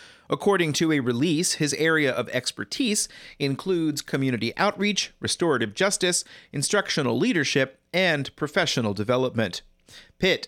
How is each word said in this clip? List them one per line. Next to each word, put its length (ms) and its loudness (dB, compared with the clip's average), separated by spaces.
According 440 2
to 180 2
a 80 2
release, 540 0
his 220 -2
area 360 2
of 180 -2
expertise 760 -2
includes 600 -2
community 560 -2
outreach, 640 0
restorative 520 0
justice, 520 0
instructional 680 0
leadership, 600 2
and 420 0
professional 580 0
development. 680 0
Pitt 280 2